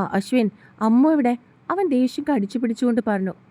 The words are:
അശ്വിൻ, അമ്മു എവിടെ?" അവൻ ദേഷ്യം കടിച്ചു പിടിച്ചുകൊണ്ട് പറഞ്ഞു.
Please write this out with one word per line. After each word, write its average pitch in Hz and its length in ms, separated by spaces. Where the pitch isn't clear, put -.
അശ്വിൻ, 220 360
അമ്മു 240 300
എവിടെ?" 254 240
അവൻ 381 200
ദേഷ്യം 254 360
കടിച്ചു 240 340
പിടിച്ചുകൊണ്ട് 233 480
പറഞ്ഞു. 190 280